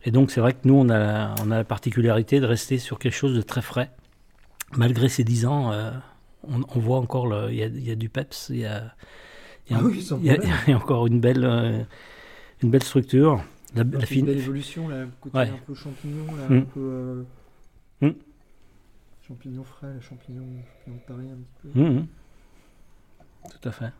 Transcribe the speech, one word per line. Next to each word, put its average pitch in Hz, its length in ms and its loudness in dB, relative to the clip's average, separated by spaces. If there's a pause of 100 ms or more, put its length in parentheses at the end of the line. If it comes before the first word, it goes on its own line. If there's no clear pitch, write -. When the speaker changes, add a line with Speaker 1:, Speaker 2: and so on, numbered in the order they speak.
Speaker 1:
Et 120 60 -2
donc, 131 200 4
c'est 120 100 0
vrai 123 120 4
que - 120 -8
nous, 135 100 8
on 131 160 8
a, 107 520 2
on 107 80 -2
a 113 60 2
la 110 80 0
particularité 113 720 2
de 135 80 4
rester 120 320 0
sur 120 200 -8
quelque 123 160 -2
chose 135 200 0
de 113 80 2
très 117 200 -4
frais. - 280 -6 (880)
Malgré 120 320 4
ces 123 160 0
dix 117 220 2
ans, 135 260 0
euh, 107 180 -4 (560)
on, 127 140 -4 (140)
on 123 60 0
voit 123 180 0
encore 123 280 -2
le, 107 240 -2
il 117 60 -4
y 110 60 -4
a, 110 40 -2
il 120 200 -8
y 117 40 -6
a 113 60 -4
du 113 140 -6
peps, - 400 -10
il 123 80 -4
y 113 80 -4
a, 107 260 -8 (760)
il 123 40 -2
y - 20 0
a 113 40 2
Speaker 2:
Ah 117 40 4
Speaker 1:
un-, 208 40 4
Speaker 2:
oui, 196 160 0
sans 135 160 -6
Speaker 1:
il 123 80 0
y - 40 6
a, 143 60 8
Speaker 2:
problème. 175 240 0
Speaker 1:
<laughs> - 60 0
il 151 40 6
y 135 40 6
a - 20 4
encore 120 300 2
une 117 140 4
belle, 123 240 4
euh, 117 380 0 (800)
une 117 80 4
belle 131 140 4
structure. 131 580 4 (320)
La, 117 100 2
Speaker 2:
Donc, 135 100 -2
Speaker 1:
la 135 60 -2
Speaker 2:
une 113 60 -2
Speaker 1:
fine 135 200 0
Speaker 2:
belle 139 120 0
évolution, 139 500 -6
là, 131 120 -8
le 127 80 -10 (120)
côté 135 160 -8
Speaker 1:
Ouais. 123 140 2
Speaker 2:
un 131 160 -10
peu 143 80 -12
champignon, 147 520 -12 (120)
là, 135 100 -8
Speaker 1:
Mm. 131 100 6
Speaker 2:
un - 40 8
peu, 135 180 -8
euh, 127 420 -8 (800)
Speaker 1:
Mm. 147 80 4 (1160)
Speaker 2:
champignon 131 380 -16
frais, - 280 -16
le 127 80 -14
champignon, 127 440 -18 (400)
champignon 123 120 -16
de 127 160 -20
Paris 127 200 -14
un 127 40 -18
petit 127 380 -20
peu. 127 60 4
Speaker 1:
Mm, 151 180 4
mm. 160 80 -4 (1400)
Tout - 180 -14
à 110 40 -10
fait. 117 280 -10